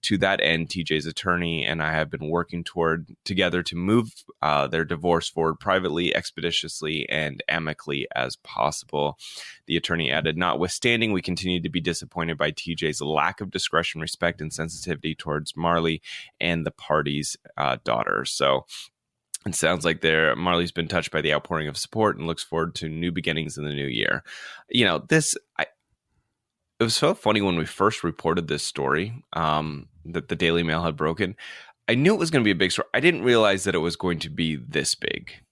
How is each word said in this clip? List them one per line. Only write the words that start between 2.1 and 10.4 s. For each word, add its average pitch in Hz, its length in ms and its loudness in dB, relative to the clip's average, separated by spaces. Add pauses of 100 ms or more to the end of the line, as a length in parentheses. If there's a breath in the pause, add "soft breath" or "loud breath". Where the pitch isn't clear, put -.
working 85 340 -2
toward 82 520 -2 (100)
together 90 360 2
to 82 140 -6
move, 110 360 2 (300)
uh, 73 240 4
their 82 200 0
divorce 85 440 2
forward 80 300 0
privately, 90 560 2
expeditiously, 80 960 -2
and 76 380 -2
amicably 76 680 -2
as 62 220 -2
possible. 73 840 -2 (480 loud breath)
The 82 100 0
attorney 82 320 0
added, 78 260 0
"Notwithstanding, 90 760 0